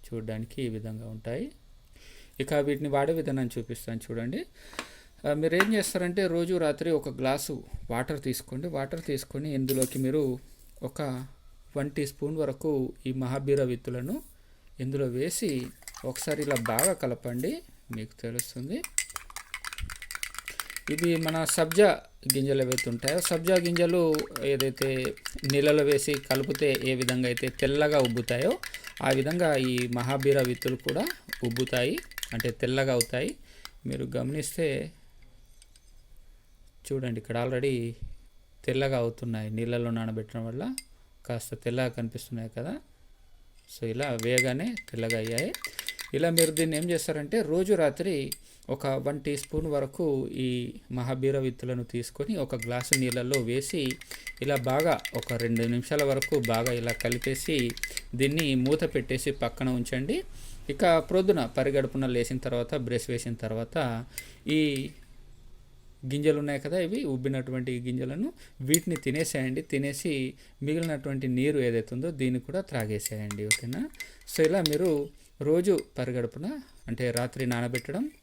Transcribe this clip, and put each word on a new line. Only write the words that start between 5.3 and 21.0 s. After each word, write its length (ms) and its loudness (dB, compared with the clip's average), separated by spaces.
మీరు 220 2
ఏం 180 4
చేస్తారంటే 540 2
రోజు 280 2
రాత్రి 360 2
ఒక 180 2
గ్లాసు 540 -2
వాటర్ 320 -2
తీసుకోండి. 460 -4
వాటర్ 340 -4
తీసుకొని 520 -4
ఇందులోకి 460 2
మీరు 400 2
ఒక 180 -6
వన్ 140 -2
టీ 140 -2
స్పూన్ 320 -4
వరకు 560 0
ఈ 60 -2
మహాబీర 520 2
విత్తులను 580 -2
ఇందులో 260 0
వేసి 600 0
ఒకసారి 380 -2
ఇలా 120 2
బాగా 260 4
కలపండి, 680 -2
మీకు 260 -10
తెలుస్తుంది. 600 -6
ఇవి 220 2